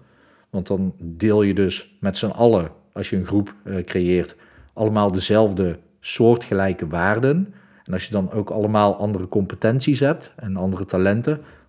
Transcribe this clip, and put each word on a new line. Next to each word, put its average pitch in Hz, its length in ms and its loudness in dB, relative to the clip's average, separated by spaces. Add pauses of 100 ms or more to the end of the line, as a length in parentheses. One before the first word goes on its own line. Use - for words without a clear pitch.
(500)
Want 92 180 -8
dan 95 320 -2
deel 98 420 0
je 101 120 4
dus 92 460 -2
met 98 180 -4
z'n - 80 -4
allen, 104 460 4 (220)
als 101 160 -8
je - 60 -2
een 92 100 0
groep, 101 280 0 (100)
eh, 98 200 -6
creëert, 87 520 0 (380)
allemaal 107 380 2
dezelfde 95 680 2 (200)
soortgelijke 98 880 0
waarden. 110 680 0 (300)
En - 120 -10
als 92 100 -6
je - 60 -12
dan 98 200 -2
ook 104 180 -4
allemaal 104 460 2
andere 101 320 -4
competenties 120 720 0
hebt - 360 -2
en 95 200 -8
andere 95 300 -4
talenten, 113 560 0 (280)